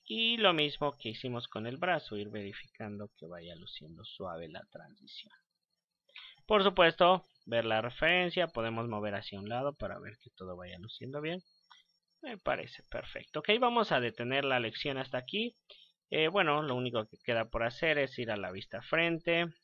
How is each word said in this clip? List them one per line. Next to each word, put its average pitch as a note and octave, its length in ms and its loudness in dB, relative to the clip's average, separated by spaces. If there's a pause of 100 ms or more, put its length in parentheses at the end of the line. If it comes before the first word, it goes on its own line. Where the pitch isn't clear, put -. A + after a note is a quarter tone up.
Y A3+ 300 2
lo G3 160 6
mismo D3 440 0
que A#2 120 -6
hicimos A#2+ 380 -6
con A2 180 -8
el B2+ 120 -6
brazo, E3 380 -2
ir G#2 140 -6
verificando G#2 880 -10
que - 80 -18
vaya E2+ 300 -14
luciendo E2 500 -16
suave E2+ 440 -8
la E2 220 -14
transición. - 640 -20 (1120)
Por G#3 180 4
supuesto, F3+ 640 6 (200)
ver A2+ 200 2
la A2+ 160 2
referencia, E3+ 680 2
podemos A2+ 400 -2
mover G#2 280 -2
hacia G2+ 240 -8
un G#2 100 -8
lado C#3 260 -2
para F#2+ 240 -8
ver G2 220 -14
que - 100 -20
todo F#2 240 -10
vaya F2+ 220 -12
luciendo C3 440 -10
bien. E3+ 200 -6 (800)
Me B3 160 -10
parece - 460 -4
perfecto. - 560 -8
Ok, - 100 -2 (100)
vamos A#3+ 320 4
a C#3 80 6
detener B2 460 0
la C3 140 4
lección C3 400 -2
hasta - 180 -4
aquí. G#3+ 380 -4 (560)
Eh, D#3 160 4
bueno, D#3+ 340 4
lo C3+ 140 0
único A#2+ 320 0
que - 160 -20
queda A2+ 260 2
por A2+ 140 0
hacer D3+ 340 2
es C3+ 220 0
ir A2+ 100 -2
a G#2+ 80 0
la F#2 140 -4
vista F#2+ 320 -10
frente. E3+ 640 2 (160)